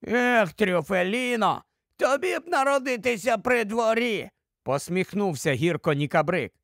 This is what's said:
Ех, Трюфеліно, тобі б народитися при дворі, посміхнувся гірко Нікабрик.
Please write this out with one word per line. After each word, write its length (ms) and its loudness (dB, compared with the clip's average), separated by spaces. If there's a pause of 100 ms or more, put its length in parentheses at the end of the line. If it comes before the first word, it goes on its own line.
Ех, 460 2
Трюфеліно, 1080 0 (340)
тобі 420 0
б 80 -18
народитися 880 0
при 280 0
дворі, 640 0 (340)
посміхнувся 880 -2
гірко 400 0
Нікабрик. 600 0 (100)